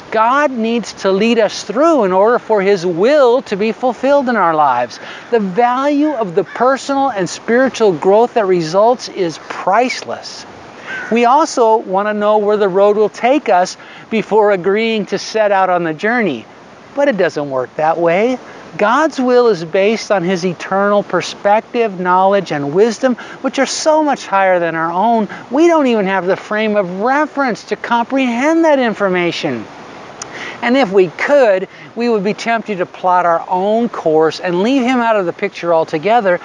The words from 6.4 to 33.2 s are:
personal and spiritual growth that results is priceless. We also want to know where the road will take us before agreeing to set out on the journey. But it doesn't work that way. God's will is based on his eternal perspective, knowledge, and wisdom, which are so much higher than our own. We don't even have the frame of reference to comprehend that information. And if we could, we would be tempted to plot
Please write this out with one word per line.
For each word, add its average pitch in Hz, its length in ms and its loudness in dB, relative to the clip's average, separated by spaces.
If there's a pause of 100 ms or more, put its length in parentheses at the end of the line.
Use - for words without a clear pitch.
personal 269 640 0
and 196 200 -4
spiritual 233 640 0
growth 196 440 2
that 214 120 2
results 190 640 2
is 170 280 -4 (120)
priceless. - 960 -4 (640)
We 233 140 2
also 240 520 4
want 202 300 -2
to 214 80 -2
know 208 240 2
where 208 180 2
the 202 120 2
road 196 280 4
will 208 120 2
take 262 400 0
us 185 280 2 (320)
before 208 400 2
agreeing 208 580 0
to 190 120 -4
set 214 320 0
out 190 180 2
on 180 140 0
the 160 100 -2
journey. 185 540 -2 (480)
But 285 120 2
it 240 100 0
doesn't 151 340 -2
work 131 240 -4
that 160 240 0
way. 190 400 0 (360)
God's 254 440 0
will 247 300 4
is 170 140 0
based 196 480 0
on 196 120 2
his 175 200 -2
eternal 196 600 0
perspective, 202 960 -2
knowledge, 185 520 2
and 143 220 -4
wisdom, 226 420 2 (260)
which 262 180 -2
are 262 80 2
so 311 360 0
much 277 220 -2
higher 190 320 2
than 170 160 -2
our 165 180 -2
own. 214 360 0 (240)
We 302 160 4
don't 320 180 4
even 220 220 0
have 190 180 -2
the 185 100 0
frame 214 400 -4
of 190 260 -2
reference 269 640 -2
to 208 100 -6
comprehend 262 920 0
that 294 140 4
information. 175 840 -2 (1000)
And 240 120 0
if 254 160 0
we 190 180 4
could, 208 580 2 (280)
we 240 140 -2
would 214 140 0
be 202 100 0
tempted 214 460 -4
to 175 80 -2
plot 180 400 0